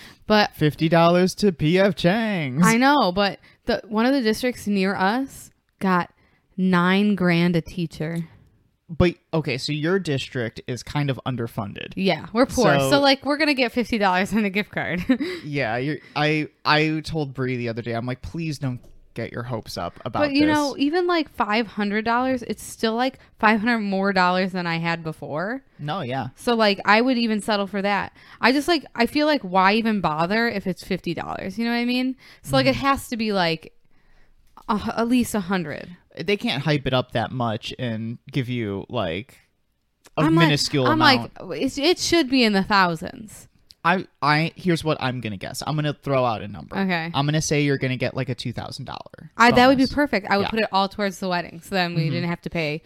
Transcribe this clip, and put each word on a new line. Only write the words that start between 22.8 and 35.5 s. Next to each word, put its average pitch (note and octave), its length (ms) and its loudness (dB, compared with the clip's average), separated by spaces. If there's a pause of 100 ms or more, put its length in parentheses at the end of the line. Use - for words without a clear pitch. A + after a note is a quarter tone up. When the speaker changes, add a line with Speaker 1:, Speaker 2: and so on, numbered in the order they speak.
Speaker 1:
like, B3+ 260 -2 (200)
five A3 200 4
hundred A#3 200 0
more G3 340 0
dollars F#3 400 2
than F3+ 140 -4
I E3 100 -2
had E3+ 260 -4
before. D#3+ 600 -6 (160)
Speaker 2:
No, D3+ 220 -6
yeah. C3 340 -4
Speaker 1:
So, - 180 0
like, G#3+ 320 2
I G#3+ 160 6
would B3 160 2
even A3 240 0
settle G3+ 260 -2
for G3 140 -6
that. G3 320 -2 (260)
I A3+ 120 4
just, C#4 160 0
like, E4 180 2 (100)
I A#3 120 2
feel D4+ 200 0
like, D4 140 2
why F#3+ 320 4
even A3 260 0
bother E3+ 480 0
if G3 200 -6
it's - 160 -6
fifty F3 300 -4
dollars? F#3 440 -8
You A#3 80 -2
know A#3 60 -2
what A#3+ 60 0
I A#3+ 80 -2
mean? B3+ 300 0 (280)
So, - 120 -2
like, C4 120 4
it B3+ 80 4
Speaker 2:
Mm-hmm. B3 100 -2
Speaker 1:
has C#4 240 0
to B3 80 -6
be, G#3+ 160 0
like, E3+ 400 0 (960)
a, G#3+ 100 0 (160)
at A#3 120 0
least A#3+ 280 2
a G#3 60 0
hundred. F3 560 -4 (180)